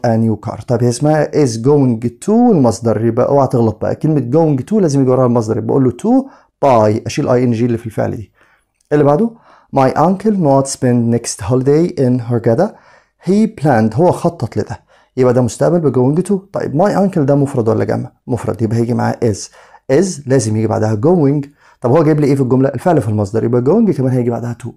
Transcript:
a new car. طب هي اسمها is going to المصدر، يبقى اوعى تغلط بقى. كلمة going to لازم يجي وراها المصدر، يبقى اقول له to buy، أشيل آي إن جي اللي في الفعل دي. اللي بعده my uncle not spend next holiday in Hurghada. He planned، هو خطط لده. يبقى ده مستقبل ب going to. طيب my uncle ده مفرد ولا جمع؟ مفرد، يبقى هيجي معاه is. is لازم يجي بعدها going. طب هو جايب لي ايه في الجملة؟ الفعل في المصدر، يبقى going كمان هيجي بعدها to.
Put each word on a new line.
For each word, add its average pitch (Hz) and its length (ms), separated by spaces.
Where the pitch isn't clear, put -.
a 113 100
new 110 340
car. - 140
طب 120 180
هي 120 60
اسمها 147 420
is 127 60
going 120 580
to - 20
المصدر، 123 760
يبقى 117 240
اوعى 135 200
تغلط 117 340
بقى. 98 140
كلمة 156 240
going 139 420
to - 100
لازم 160 280
يجي 127 100
وراها 127 160
المصدر، 110 320
يبقى 110 120
اقول 131 140
له 127 60
to 254 340
buy، 110 420
أشيل 135 220
آي 127 160
إن 120 80
جي 113 140
اللي 117 120
في - 80
الفعل 107 300
دي. 107 160
اللي 147 120
بعده 165 260
my 135 140
uncle 190 460
not 139 340
spend 120 440
next - 300
holiday 139 560
in 127 200
Hurghada. 120 380
He 214 340
planned، 110 320
هو 165 180
خطط - 440
لده. - 240
يبقى 127 180
ده 131 80
مستقبل 151 380
ب 143 140
going 139 280
to. 202 120
طيب 143 300
my 208 140
uncle 190 240
ده 139 140
مفرد 131 340
ولا 107 160
جمع؟ 113 280
مفرد، 113 360
يبقى 110 140
هيجي 117 180
معاه 113 300
is. 107 240
is 170 340
لازم 113 300
يجي 110 100
بعدها 107 280
going. 143 520
طب 107 100
هو 160 120
جايب 151 180
لي 147 60
ايه 143 80
في 131 60
الجملة؟ 131 280
الفعل 160 340
في 104 60
المصدر، 107 360
يبقى 120 180
going 185 340
كمان 127 160
هيجي 123 180
بعدها 117 320
to. 117 140